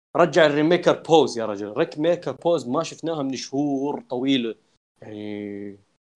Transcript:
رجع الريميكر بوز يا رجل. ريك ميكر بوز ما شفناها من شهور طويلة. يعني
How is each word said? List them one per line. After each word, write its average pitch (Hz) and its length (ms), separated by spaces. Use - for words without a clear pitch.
رجع 160 300
الريميكر 151 560
بوز 147 360
يا 113 80
رجل. 104 260
ريك 151 260
ميكر 165 340
بوز 156 360
ما 147 140
شفناها 156 400
من 135 140
شهور 139 640
طويلة. 123 440
يعني 104 680